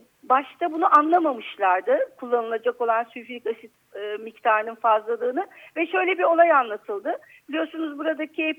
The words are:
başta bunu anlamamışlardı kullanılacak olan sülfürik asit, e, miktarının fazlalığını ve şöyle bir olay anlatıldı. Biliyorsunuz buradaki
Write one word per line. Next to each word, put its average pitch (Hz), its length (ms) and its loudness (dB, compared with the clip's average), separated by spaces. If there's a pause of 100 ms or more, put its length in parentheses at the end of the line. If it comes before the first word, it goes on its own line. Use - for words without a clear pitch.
(240)
başta 285 480 0
bunu 311 280 4
anlamamışlardı 247 1000 2 (180)
kullanılacak 233 640 -2
olan 226 220 0
sülfürik 240 440 -14
asit, 226 240 -8 (240)
e, 208 220 -8
miktarının 220 580 -2
fazlalığını 233 720 0 (300)
ve 320 100 0
şöyle 359 300 0
bir 359 60 0
olay 339 280 6
anlatıldı. 233 680 -2 (320)
Biliyorsunuz 311 500 -6
buradaki 311 600 -4